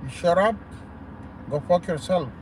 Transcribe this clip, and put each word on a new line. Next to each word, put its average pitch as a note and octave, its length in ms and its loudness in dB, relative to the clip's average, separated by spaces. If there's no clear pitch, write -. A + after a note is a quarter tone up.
You C3+ 60 -6
shut F3 280 4
up, G#3 180 4
go C#3+ 180 0
fuck F3 200 4
yourself. E3 400 0